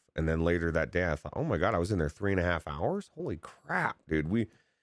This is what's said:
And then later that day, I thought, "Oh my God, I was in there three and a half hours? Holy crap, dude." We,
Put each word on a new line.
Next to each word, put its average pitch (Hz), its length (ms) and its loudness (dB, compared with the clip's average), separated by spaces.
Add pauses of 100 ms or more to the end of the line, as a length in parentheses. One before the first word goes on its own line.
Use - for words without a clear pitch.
(140)
And 80 120 0
then 80 180 2
later 85 260 2
that 80 220 0
day, 87 180 2
I 76 60 0
thought, - 200 -8
"Oh 143 80 -2
my 110 140 0
God, 98 160 2
I 90 40 2
was 90 140 2
in 98 60 2
there 76 100 2
three 98 220 -2
and 95 100 2
a 85 40 2
half 85 220 0
hours? 104 480 -4
Holy 151 220 -6
crap, - 600 -4 (100)
dude." 78 220 0
We, 107 160 0 (360)